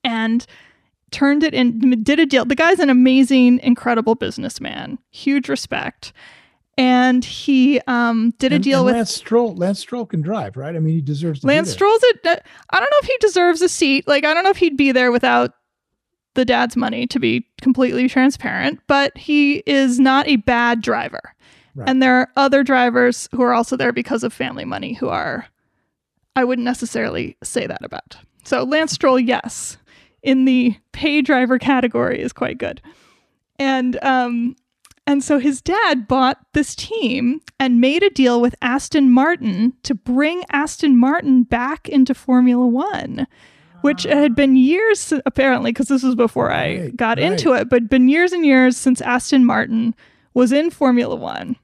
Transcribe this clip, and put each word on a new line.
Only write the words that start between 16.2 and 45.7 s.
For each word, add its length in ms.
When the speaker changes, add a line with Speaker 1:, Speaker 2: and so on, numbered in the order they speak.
Speaker 1:
the 100
dad's 320
money, 300
to 120
be 280
completely 480
transparent, 680
but 280
he 480
is 340
not 300
a 80
bad 460
driver. 520
Speaker 2:
Right. 140
Speaker 1:
And 140
there 140
are 200
other 260
drivers 720
who 80
are 140
also 200
there 180
because 300
of 120
family 320
money 260
who 160
are, 380
I 100
wouldn't 220
necessarily 760
say 240
that 160
about. 360
So 200
Lance 280
Stroll, 260
yes, 600
in 220
the 320
pay 300
driver 360
category 640
is 140
quite 240
good. 240
And, 460
um, 520
and 180
so 140
his 240
dad 440
bought 320
this 220
team 680
and 220
made 220
a 80
deal 320
with 180
Aston 500
Martin 600
to 100
bring 560
Aston 480
Martin 460
back 440
into 240
Formula 540
One. 600
Which 200
Speaker 2:
Ah. 40
Speaker 1:
had 240
been 220
years, 560
apparently, 480